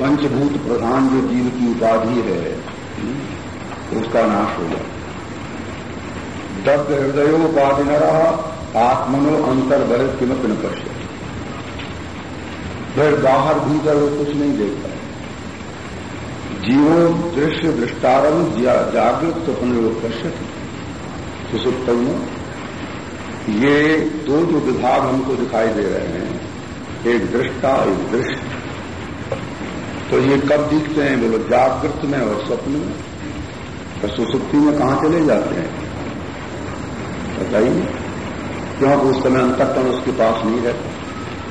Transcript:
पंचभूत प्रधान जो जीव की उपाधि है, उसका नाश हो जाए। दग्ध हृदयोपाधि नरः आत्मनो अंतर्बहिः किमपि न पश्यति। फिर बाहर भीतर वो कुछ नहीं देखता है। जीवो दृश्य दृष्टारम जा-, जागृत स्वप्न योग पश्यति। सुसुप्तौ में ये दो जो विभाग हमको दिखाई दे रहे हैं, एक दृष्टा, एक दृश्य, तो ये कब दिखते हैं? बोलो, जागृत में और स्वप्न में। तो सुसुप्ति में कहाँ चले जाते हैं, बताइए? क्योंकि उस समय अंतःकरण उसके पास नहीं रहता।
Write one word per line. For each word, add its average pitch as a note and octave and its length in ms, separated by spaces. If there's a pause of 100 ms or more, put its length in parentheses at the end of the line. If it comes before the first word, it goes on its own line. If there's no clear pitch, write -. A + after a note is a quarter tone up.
पंचभूत C#3+ 520
प्रधान A#2+ 560
जो C3 200
जीव B2 200
की B2 220
उपाधि A2+ 500
है, F#2 320 (1500)
उसका A2+ 260
नाश G#2 320
हो F2 60
जाए। D#2 200 (1800)
दग्ध C#3+ 280
हृदयोपाधि C#3+ 920
नरः D#3 540 (420)
आत्मनो C#3 640
अंतर्बहिः C3 760
किमपि B2 300
न G#2+ 60
पश्यति। - 360 (2000)
फिर D3 220
बाहर C#3 440
भीतर D3+ 340
वो D3 300
कुछ D3 120
नहीं C#3+ 220
देखता - 300
है। - 100 (1600)
जीवो D3+ 460 (220)
दृश्य D#3 420
दृष्टारम C3 920
जा-, B2 300
जागृत B2 520
स्वप्न A#2+ 400
योग A2 140
पश्यति। - 480 (1040)
सुसुप्तौ A#2 420
में C3 440 (1120)
ये C#3+ 520
दो D3 360
जो E3 220
विभाग B2+ 420
हमको C3 340
दिखाई A2+ 340
दे G#2 140
रहे F#2 260
हैं, F2 320 (680)
एक A2+ 260
दृष्टा, B2 520
एक F#2 260
दृश्य, B2 300 (1700)
तो B2+ 80
ये C3+ 180
कब D3 340
दिखते D3+ 320
हैं? C3+ 180
बोलो, A2+ 240
जागृत C3 600
में C#3 160
और G#2+ 260
स्वप्न B2 240
में। E3+ 220 (1080)
तो G#2 60
सुसुप्ति A#2 480
में D3 220
कहाँ C3 240
चले D#3 240
जाते - 280
हैं, - 160 (1700)
बताइए? G#2 420 (1000)
क्योंकि C3+ 280
उस C3 160
समय B2+ 180
अंतःकरण C3 440
उसके B2+ 260
पास A2+ 340
नहीं A2+ 160
रहता। - 380 (520)